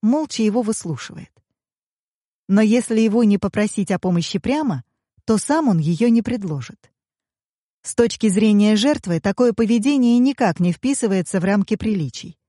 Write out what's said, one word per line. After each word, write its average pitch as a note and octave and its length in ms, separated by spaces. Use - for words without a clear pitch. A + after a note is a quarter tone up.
молча C4 400
его G#3+ 200
выслушивает. - 680
Но G3+ 140
если A3 380
его A3+ 240
не G3+ 120
попросить G#3 540
о F#3 80
помощи F3 400
прямо, A#3 460
то A3 100
сам D4 320
он F#3 100
её E3 300
не A#3 140
предложит. F#3 680
С - 120
точки A#3 340
зрения G#3 480
жертвы, G3+ 440
такое A#3 320
поведение A#3+ 640
никак B3 420
не F3 120
вписывается G3 680
в D#3+ 40
рамки G3+ 320
приличий. F3 640